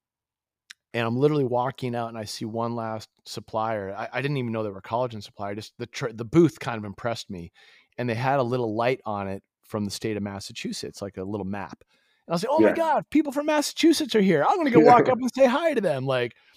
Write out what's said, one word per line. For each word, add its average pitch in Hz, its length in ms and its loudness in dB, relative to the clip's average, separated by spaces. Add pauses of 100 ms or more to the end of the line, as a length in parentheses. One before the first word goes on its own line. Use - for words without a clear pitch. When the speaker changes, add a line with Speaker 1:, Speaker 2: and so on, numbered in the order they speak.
(920)
Speaker 1:
and 113 120 -2
I'm 117 120 -2
literally 147 280 2
walking 123 520 -2
out, 117 120 -4
and 117 80 -12
I 110 80 -8
see - 200 -10
one 113 320 -4
last 110 320 -8 (180)
supplier. 110 680 -4
I, 110 200 -8
I 123 100 -4
didn't 143 140 -2
even 120 160 -4
know 113 100 -2
they 107 80 -4
were 98 80 -12
a - 40 -16
collagen 117 400 -4
supplier. 104 340 -8
Just 107 220 -12
the 117 80 -8
tr-, 120 260 -8
the 113 120 -10
booth 160 360 4
kind 117 180 -6
of 104 60 -8
impressed 113 440 -6
me, 85 220 -12 (480)
and 123 100 -4
they 113 60 0
had 131 240 0
a 127 60 2
little 117 320 -2
light 123 280 0
on 101 220 -4
it 95 160 -8 (220)
from 104 200 -4
the 101 60 -4
state 110 260 -6
of 101 60 -4
Massachusetts, - 800 -10
like 98 140 -10
a 95 80 -8
little 98 220 -6
map. 98 340 -10
And - 520 -14
I - 0 -
was 175 120 -2
like, 254 80 -2
"Oh 320 80 2
my 320 80 6
Speaker 2:
Yeah. - 60 2
Speaker 1:
God, 311 360 0
people 294 220 2
from 294 140 -4
Massachusetts 302 680 2
are 220 60 4
here. 175 280 4
I'm 392 80 4
gonna 302 140 0
go - 100 8
walk 240 280 8
Speaker 2:
<laughs> - 0 -
Speaker 1:
up 247 100 2
and 247 160 -2
say 269 120 8
hi 294 280 2
to 240 60 2
them." 139 260 0
Like, 123 280 0 (220)